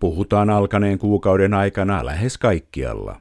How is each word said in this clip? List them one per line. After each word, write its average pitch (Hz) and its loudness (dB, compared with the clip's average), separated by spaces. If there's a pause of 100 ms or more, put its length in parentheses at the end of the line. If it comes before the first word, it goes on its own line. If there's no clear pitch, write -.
puhutaan 98 0
alkaneen 101 0
kuukauden 98 2
aikana 98 0
lähes 117 -4
kaikkialla. 60 -4